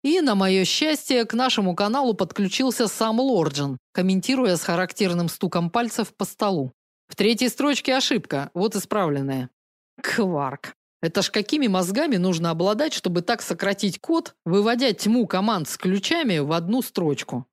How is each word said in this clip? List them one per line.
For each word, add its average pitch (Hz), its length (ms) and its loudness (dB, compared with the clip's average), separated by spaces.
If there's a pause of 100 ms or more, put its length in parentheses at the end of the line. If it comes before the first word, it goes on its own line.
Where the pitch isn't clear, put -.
И, 330 180 2
на 262 140 4
моё 190 300 4
счастье, 285 600 0
к 226 100 -6
нашему 226 400 2
каналу 226 400 2
подключился 202 760 0
сам 220 320 0
Лорджин, 147 560 0 (160)
комментируя 190 640 2
с - 60 -4
характерным 175 680 0
стуком 170 420 -2
пальцев 233 460 -2
по 202 80 -4
столу. 170 480 -2 (360)
«В - 80 -16
третьей 226 320 2
строчке 269 460 0
ошибка, 196 600 -2
вот 208 220 -2
исправленная». 139 760 -2 (500)
Кварк. 147 760 -2 (280)
Это 165 200 0
ж - 80 -2
какими 254 360 0
мозгами 196 500 2
нужно 175 340 0
обладать, 208 440 0
чтобы 175 280 -2
так 226 200 -2
сократить 196 580 -2
код, 330 340 -2 (120)
выводя 226 460 2
тьму 226 340 2
команд 190 420 0
с - 80 -10
ключами 196 640 0
в 147 140 0
одну 170 300 0
строчку? - 720 -4